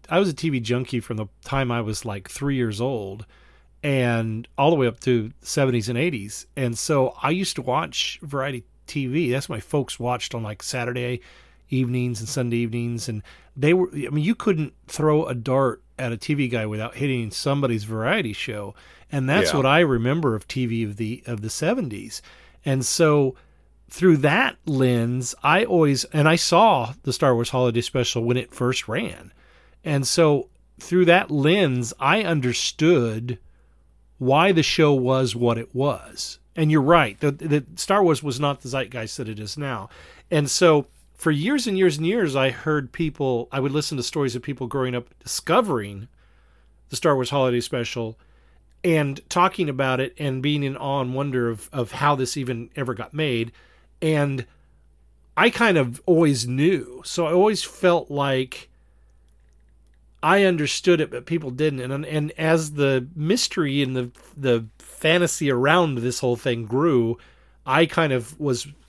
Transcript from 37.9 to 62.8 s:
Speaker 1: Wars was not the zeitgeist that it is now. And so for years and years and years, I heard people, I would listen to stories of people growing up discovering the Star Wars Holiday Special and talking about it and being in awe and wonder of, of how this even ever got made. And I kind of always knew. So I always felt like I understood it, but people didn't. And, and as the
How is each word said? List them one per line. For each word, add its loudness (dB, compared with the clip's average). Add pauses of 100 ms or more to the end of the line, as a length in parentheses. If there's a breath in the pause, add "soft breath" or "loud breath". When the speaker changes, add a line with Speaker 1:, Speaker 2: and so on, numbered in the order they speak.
Speaker 1:
Wars 2
was -6
not -2
the -12
zeitgeist -8
that -8
it -10
is -12
now. -8 (400 loud breath)
And 0
so 6 (300)
for 0
years 0
and -2
years 4
and -4
years, 0
I 2
heard -4
people, -2
I -4
would 0
listen -4
to -4
stories -4
of -8
people -8
growing -4
up -6 (100)
discovering -2 (800)
the -10
Star 2
Wars -2
Holiday 2
Special -6 (640)
and 0 (100)
talking 0
about -2
it -4
and -4
being 0
in -4
awe -4
and -4
wonder -2
of, -8
of -4
how 2
this -4
even -6
ever -4
got -10
made. -2 (500 soft breath)
And 0 (920)
I 4
kind 2
of 0
always 4
knew. 0
So -2
I 0
always 4
felt 0
like -2 (1500)
I 4
understood 2
it, -4
but -10
people -4
didn't. -2
And, -6
and -2
as 2
the 2